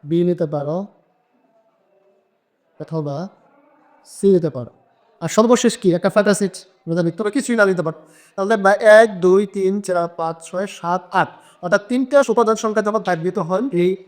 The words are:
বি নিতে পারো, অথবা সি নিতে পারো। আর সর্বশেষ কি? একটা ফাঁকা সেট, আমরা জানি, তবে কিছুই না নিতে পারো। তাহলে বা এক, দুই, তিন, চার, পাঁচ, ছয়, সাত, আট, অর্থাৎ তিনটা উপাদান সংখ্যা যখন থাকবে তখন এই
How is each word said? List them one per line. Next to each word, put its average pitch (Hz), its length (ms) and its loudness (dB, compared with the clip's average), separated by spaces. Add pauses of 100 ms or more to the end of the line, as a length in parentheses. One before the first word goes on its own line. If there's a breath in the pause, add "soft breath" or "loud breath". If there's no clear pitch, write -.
বি 165 100 0 (100)
নিতে 170 260 -2
পারো, 147 220 -6 (2000)
অথবা 151 340 -8 (1000)
সি - 200 -2
নিতে 165 220 2
পারো। 123 160 -12 (500)
আর 165 140 -6
সর্বশেষ 226 360 4 (100)
কি? 190 60 2 (100)
একটা 196 160 0
ফাঁকা 208 240 2
সেট, 196 160 -4 (280)
আমরা 165 160 -6
জানি, 170 200 0
তবে 208 180 -4
কিছুই 240 240 -2
না 208 100 6
নিতে 180 160 -2
পারো। 160 120 -8 (360 soft breath)
তাহলে 196 200 0 (100)
বা 196 80 6 (260)
এক, 226 100 6 (160)
দুই, 185 180 4 (120)
তিন, 190 180 -2 (140)
চার, 175 120 -2 (200)
পাঁচ, 165 180 -6 (100)
ছয়, 185 200 -8 (120)
সাত, 175 240 -4 (180)
আট, 151 100 -2 (340 soft breath)
অর্থাৎ 190 260 0
তিনটা 262 280 0 (160)
উপাদান 220 280 2
সংখ্যা 214 260 -2
যখন 214 200 -2
থাকবে 175 220 -2 (100)
তখন 185 220 -2 (200)
এই 180 80 2 (180)